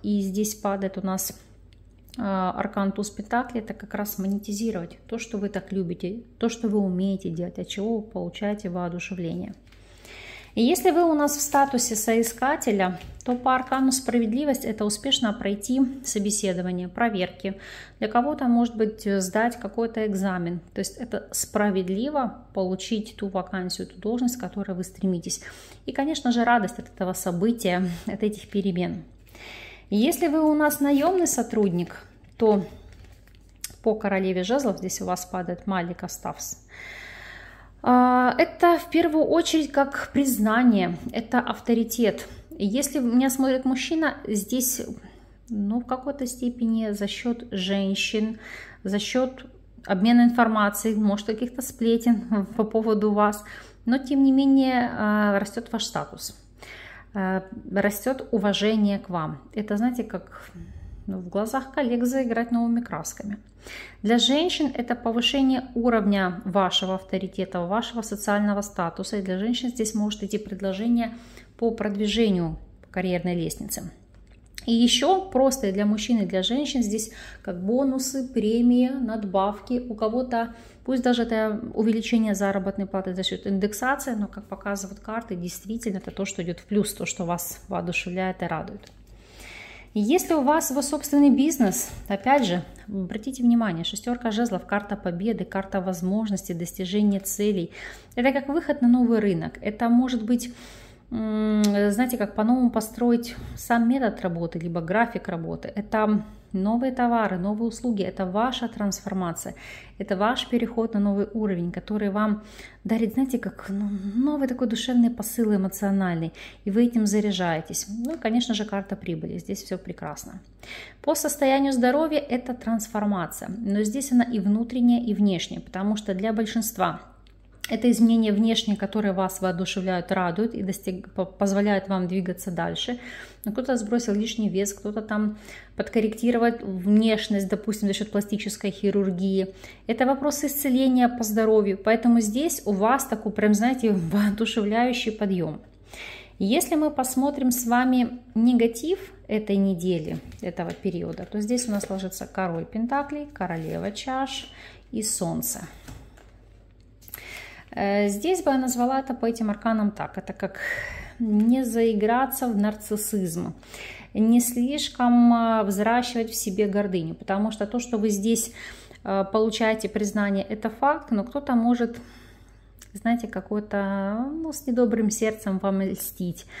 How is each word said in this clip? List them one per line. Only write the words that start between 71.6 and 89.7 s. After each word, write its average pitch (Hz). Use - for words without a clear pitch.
продвижению 202
по -
карьерной 180
лестнице. 170
И 233
ещё 277
просто 262
и 190
для 202
мужчин, 214
и 190
для 185
женщин 254
здесь 214
как 180
бонусы, 262
премии, 240
надбавки. 214
У 226
кого-то, 233
пусть 247
даже 240
это 220
увеличение 220
заработной 196
платы 190
за 185
счёт -
индексации, 220
но, 208
как -
показывают 196
карты, 226
действительно 190
это -
то, 190
что -
идёт 170
в -
плюс, 202
то, -
что 180
вас -
воодушевляет 180
и 175
радует. 175